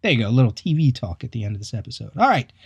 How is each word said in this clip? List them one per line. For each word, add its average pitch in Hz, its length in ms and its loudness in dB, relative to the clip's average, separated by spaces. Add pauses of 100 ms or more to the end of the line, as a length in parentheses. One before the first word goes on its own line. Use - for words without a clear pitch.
there 202 120 2
you 117 100 2
go, 101 60 0
a - 20 -2
little 123 220 4
T - 200 -4
V 151 180 4
talk 95 320 -6
at 123 100 -12
the 113 120 -6
end 104 100 -4
of 101 60 -10
this 107 140 -12
episode. 117 420 -10
All 226 140 4
right, 139 200 0 (140)